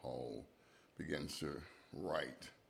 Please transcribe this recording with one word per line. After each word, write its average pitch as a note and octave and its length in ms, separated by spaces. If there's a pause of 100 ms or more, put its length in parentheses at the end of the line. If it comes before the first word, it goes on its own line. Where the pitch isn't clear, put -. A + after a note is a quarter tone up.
Paul A#1+ 440 (520)
begins D2+ 440
to C#2+ 200 (320)
write D#2 560 (220)